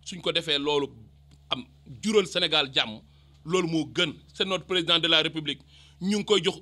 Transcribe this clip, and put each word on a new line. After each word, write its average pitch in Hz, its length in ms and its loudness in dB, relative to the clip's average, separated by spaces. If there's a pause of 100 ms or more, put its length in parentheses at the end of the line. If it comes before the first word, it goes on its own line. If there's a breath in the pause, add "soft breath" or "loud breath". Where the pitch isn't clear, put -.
suñ 175 160 -12
ko 170 120 -2
defee 156 260 0
loolu 143 300 0 (600)
am 123 140 -4 (380)
jural 208 240 4
Sénégal 156 480 0
jàmm, 113 260 -2 (440 soft breath)
loolu 175 240 0
moo 160 260 0
gën. 170 180 0 (220)
C'est 202 100 -2
notre 185 220 -4
président 175 320 2
de 165 80 0
la 160 160 4
République. 156 380 -4 (400 soft breath)
Ñu 196 180 0
ngi 202 60 -2
koy 196 180 4
jox 180 200 0